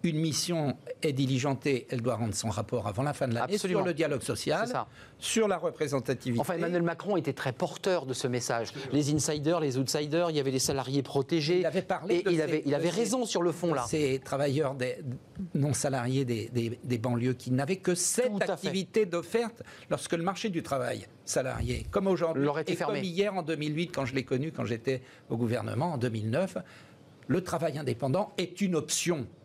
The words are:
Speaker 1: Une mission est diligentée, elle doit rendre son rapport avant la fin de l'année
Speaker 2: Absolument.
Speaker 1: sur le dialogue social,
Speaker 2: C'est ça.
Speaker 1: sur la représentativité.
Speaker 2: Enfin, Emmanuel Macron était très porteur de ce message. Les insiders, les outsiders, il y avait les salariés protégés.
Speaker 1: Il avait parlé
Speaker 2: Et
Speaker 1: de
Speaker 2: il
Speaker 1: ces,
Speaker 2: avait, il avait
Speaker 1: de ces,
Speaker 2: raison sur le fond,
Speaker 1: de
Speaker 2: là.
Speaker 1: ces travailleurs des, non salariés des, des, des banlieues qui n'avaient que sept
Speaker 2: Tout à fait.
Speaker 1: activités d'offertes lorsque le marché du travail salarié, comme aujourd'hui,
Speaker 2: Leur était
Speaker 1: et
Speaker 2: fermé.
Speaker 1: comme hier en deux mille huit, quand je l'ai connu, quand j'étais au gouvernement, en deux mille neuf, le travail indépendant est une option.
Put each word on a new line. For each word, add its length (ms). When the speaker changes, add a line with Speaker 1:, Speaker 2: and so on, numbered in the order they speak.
Speaker 1:
Une 160
mission 580
est 140
diligentée, 720
elle 140
doit 140
rendre 180
son 160
rapport 380
avant 140
la 120
fin 120
de 60
l'année 220
Speaker 2:
Absolument. 260
Speaker 1:
sur 60
le 80
dialogue 260
social, 460
Speaker 2:
C'est 80
ça. 120
Speaker 1:
sur 300
la 80
représentativité. 840
Speaker 2:
Enfin, 140
Emmanuel 260
Macron 340
était 160
très 220
porteur 500
de 80
ce 160
message. 460
Les 220
insiders, 460
les 180
outsiders, 500
il 80
y 40
avait 100
les 80
salariés 440
protégés. 580
Speaker 1:
Il 40
avait 160
parlé 360
Speaker 2:
Et 60
Speaker 1:
de 80
Speaker 2:
il 60
Speaker 1:
ces, 60
Speaker 2:
avait, 240
il 80
avait 140
Speaker 1:
de 40
ces, 80
Speaker 2:
raison 240
sur 160
le 100
fond, 200
Speaker 1:
de 60
Speaker 2:
là. 120
Speaker 1:
ces 340
travailleurs 520
des, 240
non 180
salariés 540
des, 260
des, 320
des 140
banlieues 340
qui 180
n'avaient 260
que 180
sept 360
Speaker 2:
Tout 120
à 20
fait. 80
Speaker 1:
activités 540
d'offertes 560
lorsque 240
le 100
marché 280
du 120
travail 440
salarié, 680
comme 180
aujourd'hui, 360
Speaker 2:
Leur 140
était 160
Speaker 1:
et 20
Speaker 2:
fermé. 240
Speaker 1:
comme 80
hier 260
en 80
deux 140
mille 180
huit, 140
quand 160
je 100
l'ai 100
connu, 280
quand 140
j'étais 340
au 80
gouvernement, 560
en 20
deux 140
mille 180
neuf, 300
le 160
travail 360
indépendant 580
est 240
une 160
option. 500